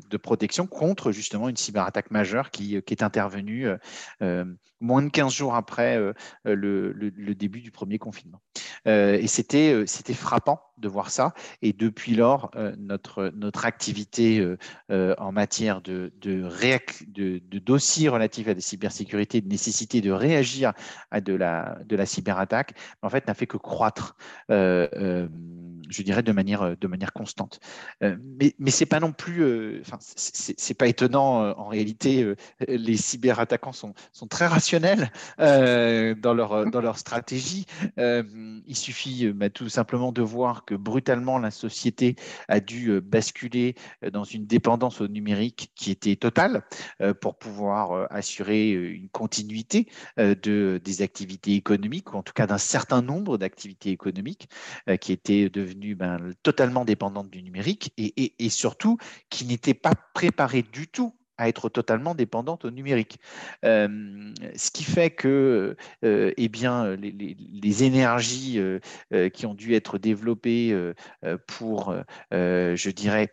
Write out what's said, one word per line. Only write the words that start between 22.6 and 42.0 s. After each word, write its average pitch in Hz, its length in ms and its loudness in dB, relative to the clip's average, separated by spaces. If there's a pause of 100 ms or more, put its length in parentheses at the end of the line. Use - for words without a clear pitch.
en 101 80 -4
fait, 135 180 0
n'a 107 60 0
fait - 140 -4
que - 100 -6
croître, - 600 -2 (340)
euh, 92 440 4
euh, 90 340 -2 (600)
je 98 140 -8
dirais, 98 200 2
de 113 100 2
manière, 98 440 0
de 101 100 -4
manière 92 260 -6
constante. - 480 -10 (420)
Euh, 98 140 2 (200)
mais, 143 220 6
mais 135 120 2
c'est 160 140 2
pas 156 140 2
non 160 140 0
plus, 175 300 -2
euh, 110 380 0
enfin, - 200 -14
c'est, - 340 -10
c'est, - 240 -8
c'est - 140 -4
pas 127 140 4
étonnant, 127 540 4
euh, 101 140 0
en 101 120 -12
réalité, 110 540 2
euh, 104 140 0 (320)
les 113 300 0
cyberattaquants 117 760 0
sont, 104 220 -14 (180)
sont - 160 -16
très - 200 2
rationnels, 165 640 4 (300)
euh, 120 760 6
dans 117 180 2
leur, 107 360 2
dans 120 120 0
leur 113 160 0
stratégie. 127 680 -6 (320)
Euh, 120 260 2 (440)
il 135 80 -8
suffit, 123 520 -4
euh, 104 60 0
bah, 101 160 -2
tout 113 200 -8
simplement 123 420 -2
de 120 100 0
voir 120 440 -2
que - 80 -8
brutalement, 123 640 0
la 110 140 -2
société 123 640 0 (320)